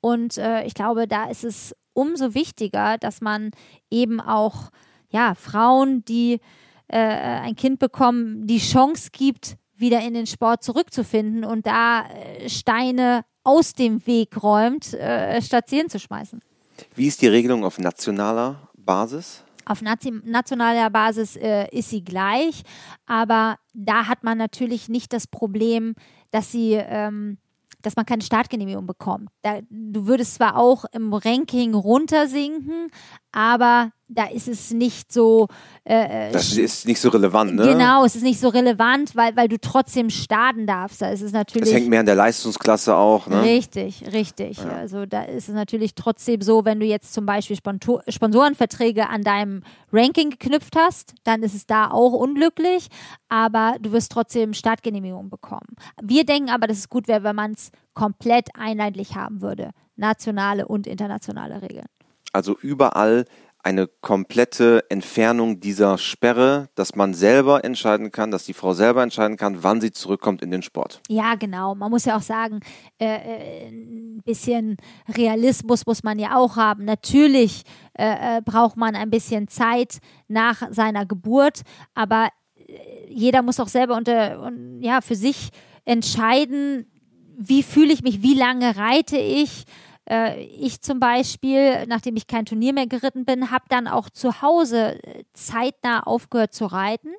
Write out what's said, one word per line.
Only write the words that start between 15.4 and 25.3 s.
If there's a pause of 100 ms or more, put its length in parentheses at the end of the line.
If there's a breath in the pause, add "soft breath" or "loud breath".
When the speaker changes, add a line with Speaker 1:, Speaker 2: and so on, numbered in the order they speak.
Speaker 1:
statt
sie
hinzuschmeißen. (540 loud breath)
Speaker 2:
Wie
ist
die
Regelung
auf
nationaler
Basis? (220)
Speaker 1:
Auf
nazi-,
nationaler
Basis,
äh, (100)
ist
sie
gleich, (440 loud breath)
aber (180)
da
hat
man
natürlich
nicht
das
Problem, (360 soft breath)